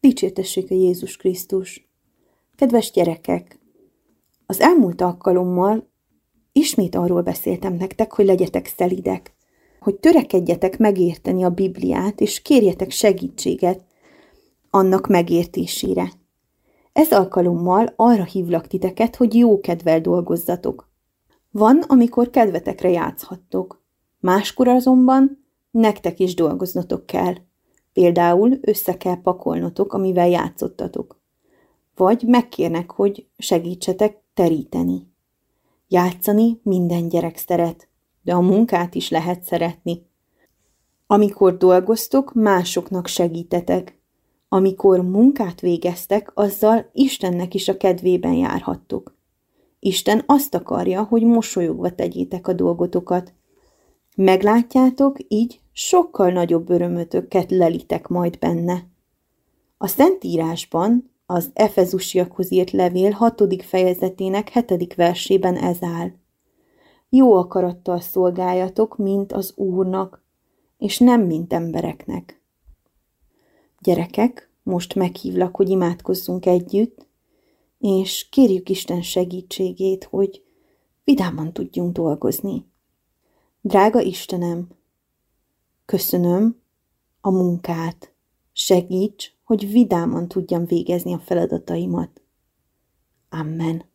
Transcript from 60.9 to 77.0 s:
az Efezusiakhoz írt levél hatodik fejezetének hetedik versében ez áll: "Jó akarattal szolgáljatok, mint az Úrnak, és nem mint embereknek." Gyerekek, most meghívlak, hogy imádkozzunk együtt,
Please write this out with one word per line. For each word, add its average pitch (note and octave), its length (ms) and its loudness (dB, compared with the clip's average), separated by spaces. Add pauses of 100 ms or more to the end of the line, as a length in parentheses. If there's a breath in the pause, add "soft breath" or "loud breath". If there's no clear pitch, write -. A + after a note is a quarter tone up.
az F3 260 -4
Efezusiakhoz F#3 1000 -2
írt F3+ 180 0
levél F#3 400 0
hatodik G3+ 520 0
fejezetének F#3 880 -2
hetedik F3+ 460 -2
versében F3+ 640 0
ez F3 240 -2
áll: F3 300 -6 (1000)
"Jó B3+ 260 6
akarattal F3+ 640 -2
szolgáljatok, F#3 960 -2
mint G3 360 -4
az F#3+ 240 -6
Úrnak, F#3+ 680 -4 (540)
és G3+ 200 -6
nem A#3+ 240 6
mint E3+ 300 -2
embereknek." E3+ 920 -8 (1400)
Gyerekek, F#3 720 -2 (120)
most F3 320 -6
meghívlak, F3+ 640 -4
hogy F#3+ 120 0
imádkozzunk F3+ 800 -2
együtt, F#3 600 0 (720)